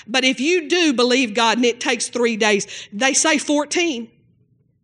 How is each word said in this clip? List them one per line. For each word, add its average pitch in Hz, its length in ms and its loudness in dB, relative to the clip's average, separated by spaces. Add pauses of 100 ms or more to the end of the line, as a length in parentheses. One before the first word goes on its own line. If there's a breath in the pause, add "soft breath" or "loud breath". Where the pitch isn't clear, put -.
But 254 180 0
if 262 160 0
you 330 260 0
do 320 280 2
believe 247 400 0
God 226 240 2
and 247 80 2
it 233 120 0
takes 247 300 -2
three 233 280 0
days, 208 540 -2
they 262 220 0
say 311 240 2
fourteen. 294 760 -2 (720)